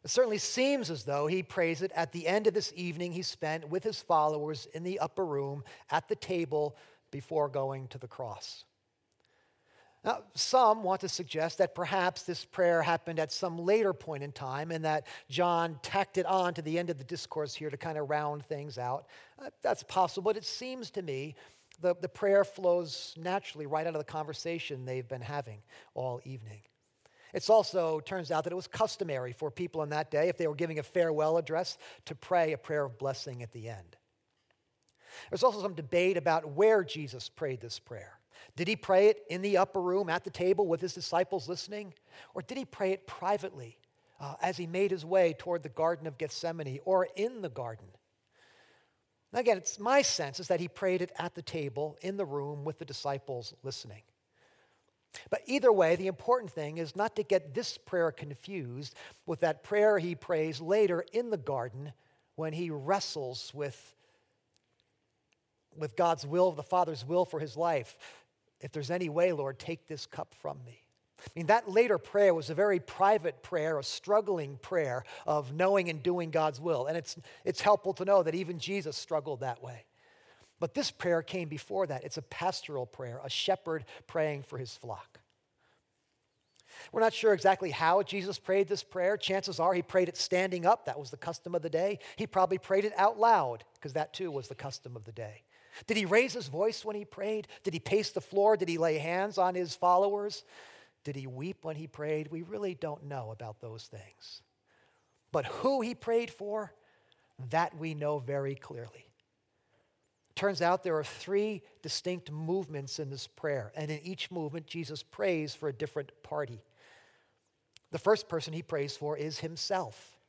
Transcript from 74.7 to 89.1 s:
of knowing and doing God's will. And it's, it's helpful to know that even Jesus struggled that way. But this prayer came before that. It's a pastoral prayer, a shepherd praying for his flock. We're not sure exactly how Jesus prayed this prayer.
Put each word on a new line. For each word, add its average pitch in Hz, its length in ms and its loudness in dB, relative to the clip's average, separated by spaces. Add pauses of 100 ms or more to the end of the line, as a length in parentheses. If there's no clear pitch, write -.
of 147 280 0
knowing 185 360 4
and 156 140 -6
doing 175 260 0
God's 156 300 2
will. 147 280 0
And 160 100 -2
it's, - 180 -8 (300)
it's - 160 -2
helpful 202 320 6
to 190 120 -4
know 196 160 8
that 160 140 0
even 175 240 -4
Jesus 156 380 -4
struggled 147 420 -4
that 127 240 -4
way. 123 220 -14 (760)
But - 140 -2
this - 180 0
prayer 170 300 2
came 175 260 -6
before 180 400 -2
that. 131 160 -6
It's - 140 -8
a 156 40 -6
pastoral 151 640 -4
prayer, 123 380 -10
a 131 60 -8
shepherd 165 560 -2 (220)
praying 151 360 -2
for - 140 -12
his 123 180 -10
flock. - 460 -14 (1700)
We're 220 100 2
not 220 120 6
sure 220 200 6
exactly 185 380 4
how 165 320 6
Jesus 190 340 -4
prayed 190 300 2
this 196 160 -4
prayer. 185 340 0